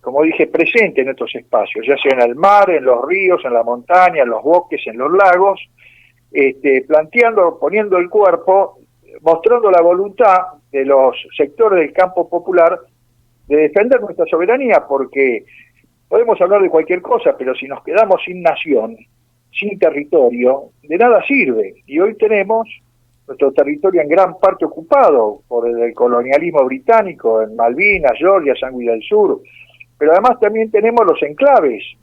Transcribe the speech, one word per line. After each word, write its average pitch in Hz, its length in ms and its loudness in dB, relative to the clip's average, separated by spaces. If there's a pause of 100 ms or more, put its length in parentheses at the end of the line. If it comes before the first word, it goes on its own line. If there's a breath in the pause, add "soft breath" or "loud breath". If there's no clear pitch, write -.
como 135 220 -2
dije, 160 240 0
presente 165 520 0
en 131 100 -2
estos 131 240 -8
espacios, 110 540 -4
ya 139 80 2
sea 139 160 -2
en 123 180 2
el 123 60 -6
mar, 196 340 4
en 151 140 0
los 123 240 2
ríos, 185 380 0
en 123 80 -4
la 117 100 2
montaña, 156 600 2
en 120 60 0
los 113 140 -4
bosques, 170 420 0
en 113 120 -12
los 139 160 -4
lagos, 190 480 2 (680 soft breath)
este, 135 560 0
planteando, 175 720 0
poniendo 190 400 -2
el 175 120 -2
cuerpo, 185 680 0 (420)
mostrando 196 500 2
la 175 100 4
voluntad 190 580 2 (300)
de 135 140 -4
los 135 320 2 (220)
sectores 185 420 0
del 147 140 -4
campo 185 340 -2
popular 175 500 0 (680)
de 147 120 0
defender 202 420 2
nuestra 185 260 -4
soberanía, 196 600 0
porque 135 560 -2 (640 soft breath)
podemos 226 320 0
hablar 190 220 2
de 180 80 0
cualquier 165 320 -2
cosa, - 360 -2
pero 131 160 -6
si 127 140 -10
nos 139 160 -14
quedamos 180 420 0
sin 180 160 -12
nación, 175 540 -2 (560)
sin 202 260 -8
territorio, 139 920 0 (120)
de 151 160 -8
nada 226 300 2
sirve. 127 480 -2 (100)
Y 143 140 -6
hoy 214 160 -2
tenemos 220 500 -2 (600)
nuestro 139 240 -2
territorio 151 500 0
en 147 60 -4
gran 175 320 0
parte 190 240 0
ocupado 160 800 0
por 120 220 -4
el, 120 100 -4
el 117 160 -4
colonialismo 131 720 0
británico 135 760 0
en 107 160 -6
Malvinas, 143 600 0
Georgia, 160 400 0
Sandwich 127 300 -8
del 113 160 -4
Sur, 208 380 0 (560 loud breath)
pero 151 160 2
además 233 260 2
también 220 320 -2
tenemos 226 340 2
los 240 160 0
enclaves 151 640 0 (200)